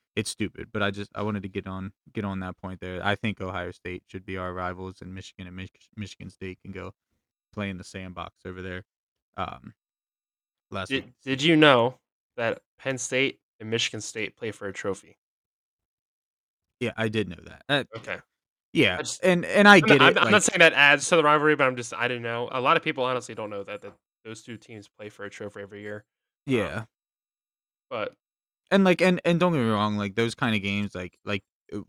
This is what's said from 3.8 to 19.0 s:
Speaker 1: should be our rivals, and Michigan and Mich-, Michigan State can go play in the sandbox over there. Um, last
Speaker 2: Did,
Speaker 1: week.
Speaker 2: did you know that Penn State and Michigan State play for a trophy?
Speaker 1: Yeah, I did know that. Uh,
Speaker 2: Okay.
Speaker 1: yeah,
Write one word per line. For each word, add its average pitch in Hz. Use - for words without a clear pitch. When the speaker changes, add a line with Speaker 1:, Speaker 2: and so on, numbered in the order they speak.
Speaker 1:
should 95
be 95
our 92
rivals, 92
and 92
Michigan 92
and 87
Mich-, -
Michigan 95
State 92
can 98
go 92
play 101
in 92
the 92
sandbox 87
over 92
there. 92
Um, 90
last 95
Speaker 2:
Did, 131
Speaker 1:
week. -
Speaker 2:
did 131
you 160
know 127
that 117
Penn 135
State 131
and 110
Michigan 110
State -
play 113
for 101
a 95
trophy? -
Speaker 1:
Yeah, 117
I 113
did 107
know 87
that. -
Uh, 139
Speaker 2:
Okay. 104
Speaker 1:
yeah, 98